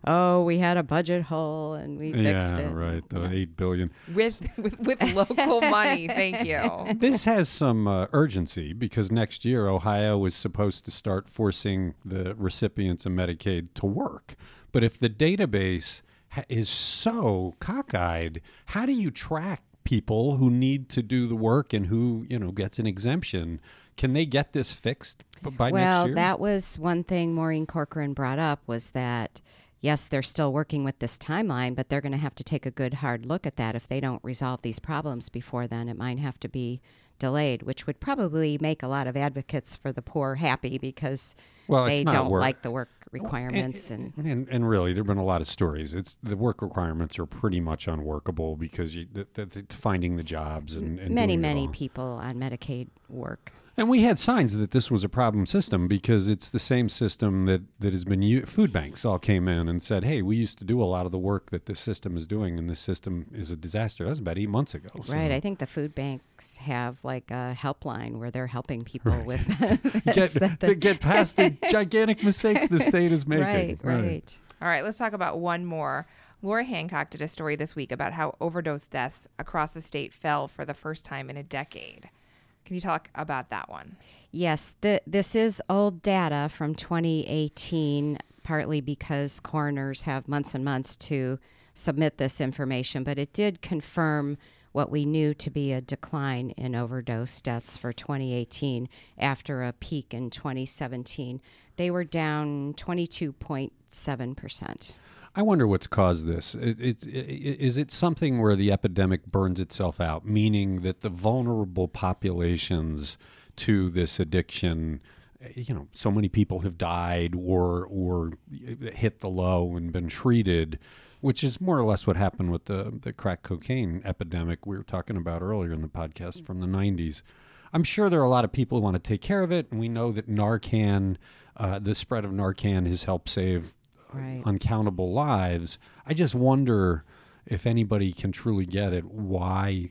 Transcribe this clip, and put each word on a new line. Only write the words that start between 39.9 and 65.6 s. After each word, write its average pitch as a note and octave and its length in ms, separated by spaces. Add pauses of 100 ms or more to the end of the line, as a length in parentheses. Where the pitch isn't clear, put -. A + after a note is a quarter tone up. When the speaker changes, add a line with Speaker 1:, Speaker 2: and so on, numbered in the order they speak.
Speaker 1:
the B2 100
poor C3+ 340
happy C3 420
because C3 580 (320)
Speaker 2:
Well, C3 180
it's C#3+ 140
Speaker 1:
they C#3+ 40
Speaker 2:
not D3 100
Speaker 1:
don't C3 160
Speaker 2:
work. F#2+ 120
Speaker 1:
like C3 220
the B2 80
work B2 180 (240)
Speaker 2:
Well, C3 100
Speaker 1:
requirements B2+ 680
Speaker 2:
and, B2 260
Speaker 1:
and D3+ 80
Speaker 2:
and, C3 240
and A#2 200
really, F2+ 240
there've G2+ 120
been G2 120
a F#2+ 60
lot F2+ 180
of D2+ 60
stories. D#2 460
It's, F2+ 300
the G#2 140
work A#2 240
requirements E2 580
are E2 80
pretty F#2 320
much D#2+ 280
unworkable D#2 680
because D#2+ 400
you, E2+ 160
the, G2 220
the, G#2 120
the, G2 200 (100)
finding F2+ 400
the E2 80
jobs D#2 520
and, D#2+ 240
and - 140
Speaker 1:
Many, A3 200
Speaker 2:
doing E3+ 60
it - 20
Speaker 1:
many C#3+ 260
Speaker 2:
all. - 60
Speaker 1:
people B2+ 320
on A#2+ 320
Medicaid B2+ 500 (220)
work. - 420 (260)
Speaker 2:
And A3 120
we B3 120
had A3+ 180
signs D3 380
that G#2 140
this B2+ 200
was G2 140
a F#2+ 40
problem A2 360
system F#2 420
because G2+ 400
it's G#2 220
the - 100
same B2 300
system G2 560
that, F#2 160 (180)
that G2+ 140
has F2+ 100
been G2 180
u-, A2+ 240
food G3 280
banks D2 320
all G2 120
came F#2 300
in E2+ 220
and F2 120
said, F#2+ 220
"Hey, C3 180
we G2+ 140
used A2+ 220
to G2 80
do A#2 160
a G2+ 40
lot F2+ 200
of F2+ 80
the F#2 40
work F#2+ 340
that - 160
this - 120
system F#2 380
is D#2+ 100
doing, F#2+ 320
and E2+ 100
this E2 120
system F2+ 520
is F2+ 160
a F2 60
disaster." F2 480
That F2+ 60
was D3+ 100
about F2 180
eight G#2 120
months B2 260
ago, - 140 (140)
so. B2 100
Speaker 1:
Right. D#3 180
I C3+ 80
think G3 200
the C3+ 60